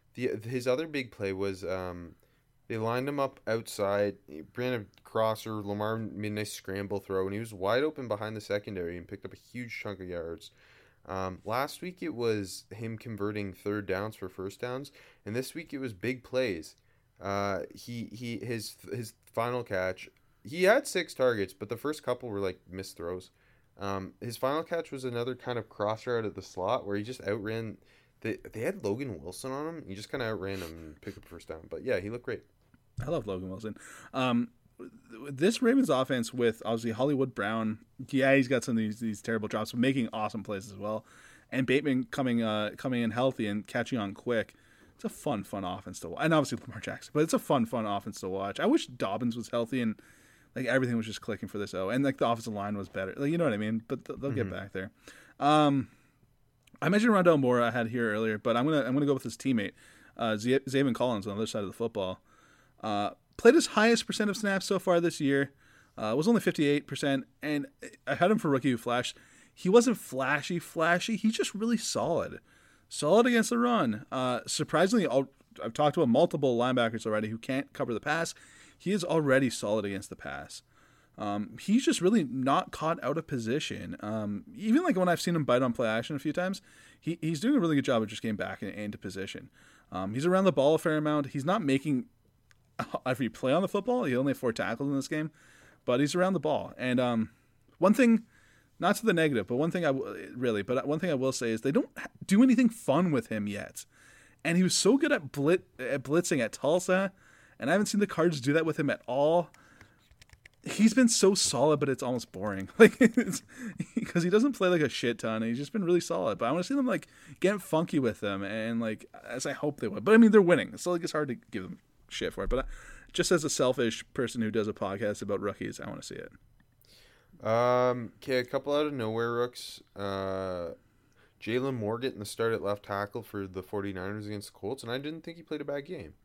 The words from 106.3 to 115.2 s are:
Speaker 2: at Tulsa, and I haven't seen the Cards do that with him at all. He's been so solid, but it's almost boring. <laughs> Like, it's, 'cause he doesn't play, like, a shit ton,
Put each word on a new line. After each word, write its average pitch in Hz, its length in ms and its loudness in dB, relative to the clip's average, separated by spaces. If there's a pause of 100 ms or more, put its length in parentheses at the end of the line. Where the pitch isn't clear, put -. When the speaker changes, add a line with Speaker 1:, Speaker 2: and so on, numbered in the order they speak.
Speaker 2:
at 110 100 0
Tulsa, 185 640 0 (480)
and 120 100 0
I - 20 4
haven't 202 140 4
seen 202 140 0
the 202 80 2
Cards 160 320 2
do 131 120 2
that 160 140 4
with 160 140 -2
him 143 100 2
at 107 160 0
all. 156 440 2 (1160)
He's 214 300 4
been 254 160 8
so 202 240 6
solid, 147 440 2
but 139 120 0
it's 127 120 -2
almost 123 300 -4
boring. 95 420 -6
<laughs> - 40 -20
Like, 220 200 12
it's, 226 440 4 (640)
'cause 175 160 0
he 175 80 2
doesn't 220 240 4
play, 185 160 2
like, 175 100 4
a 143 80 2
shit 117 300 -2
ton, 110 240 -2